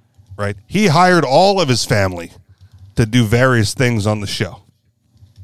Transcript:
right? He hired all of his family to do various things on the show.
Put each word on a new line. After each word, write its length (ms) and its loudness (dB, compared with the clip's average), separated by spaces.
right? 200 -6
He 220 0
hired 360 4
all 340 2
of 120 0
his 160 0
family 460 -2
to 100 0
do 180 0
various 480 0
things 340 -2
on 140 -2
the 60 -8
show. 340 -8